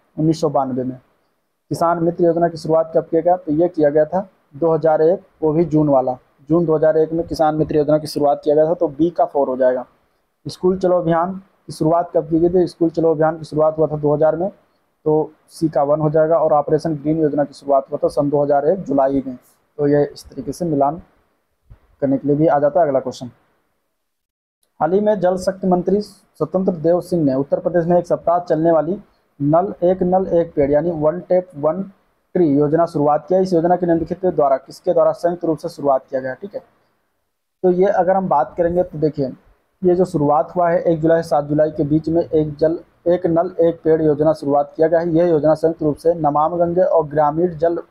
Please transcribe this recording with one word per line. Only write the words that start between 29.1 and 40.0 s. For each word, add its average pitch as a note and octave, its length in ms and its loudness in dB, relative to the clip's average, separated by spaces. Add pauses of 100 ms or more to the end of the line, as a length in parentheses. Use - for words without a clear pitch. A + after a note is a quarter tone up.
नल E3 340 0 (100)
एक F#3 200 2
नल F#3 260 0
एक E3+ 260 0
पेड़ C#3 160 2
यानी D3+ 220 0
वन D#3 280 -2
टैप F3+ 360 -2
वन D#3+ 240 -2 (540)
ट्री F3+ 140 6
योजना D3 380 4
शुरुआत D3 400 0
किया। F#3 120 2
इस F#3+ 140 0
योजना F3 220 4
के F3+ 100 -2
निम्नलिखित E3 400 -2
द्वारा D3 320 2
किसके - 360 -6
द्वारा D#3+ 200 4
संयुक्त F3 320 -4
रूप D#3+ 120 0
से E3 120 -10
शुरुआत C#3 360 -2
किया C3 160 -6
गया? C3 140 -8
ठीक G3+ 200 -16
है, C3 60 -10 (1000)
तो F#3 80 2
ये F3+ 160 2
अगर F#3 280 0
हम F#3+ 120 -2
बात D#3 300 0
करेंगे F3 260 0
तो F3 160 -8
देखिए, D3 280 -2 (540)
ये F3+ 140 4
जो F3+ 100 2